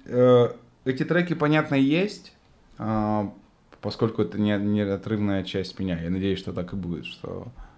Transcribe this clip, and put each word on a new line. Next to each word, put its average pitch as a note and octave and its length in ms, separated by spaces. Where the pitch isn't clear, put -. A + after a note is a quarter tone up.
э, B2 440
эти C3+ 200
треки, F3 280
понятно, D3+ 440
есть, D#3 560
а, G#2+ 540
поскольку A2 420
это G#2 180
не, G#2 180
неотрывная G2+ 840
часть F2+ 380
меня. F2+ 200
Я E2 100
надеюсь, F#2+ 280
что F#2 140
так F2+ 200
и G2+ 40
будет, F2 300
что F#2 420